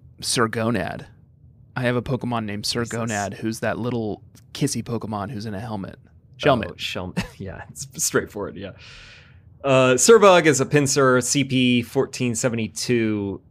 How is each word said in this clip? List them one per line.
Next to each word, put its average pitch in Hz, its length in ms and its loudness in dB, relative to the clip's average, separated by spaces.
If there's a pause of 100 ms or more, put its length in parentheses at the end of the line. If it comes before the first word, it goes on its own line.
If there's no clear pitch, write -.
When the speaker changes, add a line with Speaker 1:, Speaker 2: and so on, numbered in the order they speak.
(200)
Speaker 1:
Sir 113 280 0
Gonad. 110 580 -4 (720)
I 127 60 -4
have 123 140 0
a 120 60 -2
Pokemon 120 420 -4
named 104 220 -8
Sir 120 180 -4
Speaker 2:
Jesus. 113 140 -6
Speaker 1:
Gonad, 104 360 -4
who's 110 260 -6
that 107 180 -4
little 113 440 -6 (300)
kissy 123 300 -4
Pokemon 107 480 -8
who's 110 160 -12
in 107 80 -10
a 95 60 -10
helmet. 107 440 -10
Speaker 2:
Oh, - 60 -20 (280)
Speaker 1:
Shelmet. 127 380 0
Speaker 2:
Shelmet. - 540 -6
<laughs> - 80 -20
Yeah, 95 320 -12
it's - 160 -14 (180)
straightforward, 98 520 -4
yeah. 92 160 -12 (880)
Uh, 131 340 4
Sir 226 220 8
Bug 185 280 8
is 135 140 4
a 127 60 -2
Pinsir, 131 560 4
C 135 220 0
P 123 380 2
fourteen 123 520 -2
seventy-two, 110 1080 -2 (100)